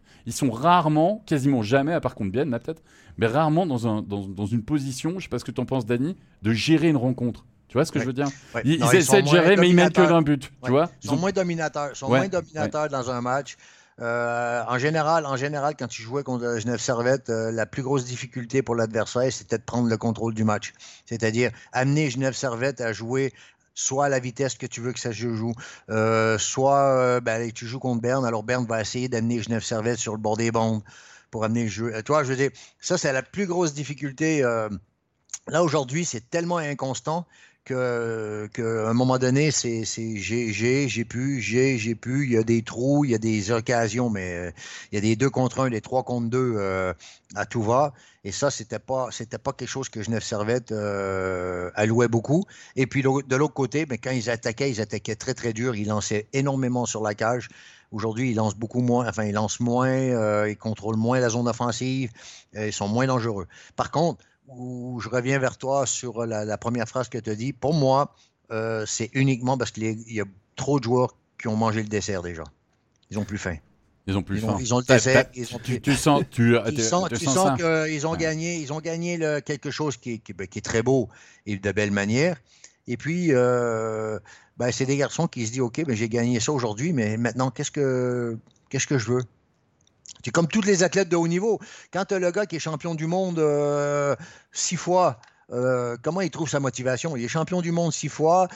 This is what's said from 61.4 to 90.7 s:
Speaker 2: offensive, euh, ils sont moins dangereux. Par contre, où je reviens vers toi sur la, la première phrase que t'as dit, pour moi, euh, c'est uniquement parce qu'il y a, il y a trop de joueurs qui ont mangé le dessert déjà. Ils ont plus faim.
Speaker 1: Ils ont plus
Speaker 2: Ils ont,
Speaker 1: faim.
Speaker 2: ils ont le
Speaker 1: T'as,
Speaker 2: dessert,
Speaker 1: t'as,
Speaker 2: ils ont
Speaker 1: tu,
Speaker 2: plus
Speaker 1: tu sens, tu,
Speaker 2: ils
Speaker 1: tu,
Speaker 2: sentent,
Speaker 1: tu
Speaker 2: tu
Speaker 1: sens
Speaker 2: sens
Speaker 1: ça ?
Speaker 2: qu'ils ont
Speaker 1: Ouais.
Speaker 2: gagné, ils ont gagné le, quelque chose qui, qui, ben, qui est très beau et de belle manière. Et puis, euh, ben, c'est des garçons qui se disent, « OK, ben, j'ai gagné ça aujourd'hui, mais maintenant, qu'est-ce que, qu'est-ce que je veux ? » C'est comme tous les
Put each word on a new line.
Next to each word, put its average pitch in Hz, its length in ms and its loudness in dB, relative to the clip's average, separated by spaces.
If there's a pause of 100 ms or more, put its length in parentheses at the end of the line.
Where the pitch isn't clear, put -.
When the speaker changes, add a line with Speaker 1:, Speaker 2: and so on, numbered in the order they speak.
Speaker 2:
offensive, 123 640 -2 (460)
euh, 107 120 -4
ils 101 60 -4
sont 101 140 -4
moins 117 180 2
dangereux. 113 420 -2 (280)
Par - 160 -2
contre, 151 320 0 (280)
où 123 480 -10
je 110 100 -8
reviens 127 280 2
vers 127 220 0
toi 135 260 0
sur 117 400 -4
la, 107 180 -4
la 107 140 -4
première 117 320 -2
phrase 127 180 -4
que 120 120 -8
t'as 107 160 -4
dit, 123 180 -4
pour 139 200 -2
moi, 135 420 4 (360)
euh, 110 360 -2
c'est - 260 -4
uniquement 131 460 2
parce 117 100 -2
qu'il 110 140 -8
y 110 40 0
a, 113 40 0
il 113 220 -8
y 104 80 -2
a 98 40 -2 (300)
trop 143 240 0
de 127 40 -8
joueurs 123 320 2 (240)
qui - 80 -6
ont 107 80 0
mangé 110 280 2
le 104 40 -8
dessert 101 360 -4
déjà. 85 200 -10 (680)
Ils 101 80 -6
ont 101 60 -4
plus 101 120 -6
faim. 90 180 -4 (520)
Speaker 1:
Ils 98 100 2
ont 92 60 0
plus 98 160 -4
Speaker 2:
Ils 110 60 -4
ont, 110 80 0
Speaker 1:
faim. 98 60 -2
Speaker 2:
ils 123 140 -2
ont 123 60 4
le 123 60 -2
Speaker 1:
T'as, 131 100 6
Speaker 2:
dessert, 127 300 6
Speaker 1:
t'as, - 140 -16
Speaker 2:
ils 120 160 -10
ont 120 40 -8
Speaker 1:
tu, 127 140 -4
Speaker 2:
plus 120 80 -4
Speaker 1:
tu 143 120 2
sens, 143 380 4
tu, 117 240 6 (120)
Speaker 2:
ils 107 60 -2
Speaker 1:
tu, 113 80 -2
Speaker 2:
sentent, 175 280 2
Speaker 1:
tu 117 100 -2
Speaker 2:
tu - 60 -4
Speaker 1:
sens 135 100 2
Speaker 2:
sens 139 240 4
Speaker 1:
ça ? 160 260 2
Speaker 2:
qu'ils 156 220 -2
ont 165 60 0
Speaker 1:
Ouais. 165 40 -4
Speaker 2:
gagné, 160 400 -2
ils 143 160 -6
ont 156 60 -6
gagné 170 380 -4
le, 151 220 0
quelque 147 300 -6
chose 147 280 -4
qui, 117 220 -8
qui, - 140 -16
ben, 92 140 -10
qui - 100 -10
est 101 60 -8
très 110 180 0
beau 123 280 2 (360)
et 104 120 -4
de 98 140 -2
belle 104 200 2
manière. 117 460 2 (500)
Et 123 100 -4
puis, 170 360 -2
euh, 113 840 2 (400)
ben, 120 140 0
c'est 135 160 -2
des 139 100 0
garçons 143 300 0
qui 120 180 -4
se 110 60 -4
disent, « 131 100 -2
OK, 123 240 -2
ben, 131 100 0
j'ai 113 140 -2
gagné 120 300 2
ça 135 120 -2
aujourd'hui, 123 400 -2
mais 110 260 0
maintenant, 123 340 0
qu'est-ce - 180 -8
que, 123 640 -2 (360)
qu'est-ce 131 160 -2
que 147 100 2
je 110 140 -2
veux ? » 127 100 2 (1040)
C'est 120 60 -6
comme 165 160 4
tous 214 160 0
les 185 200 4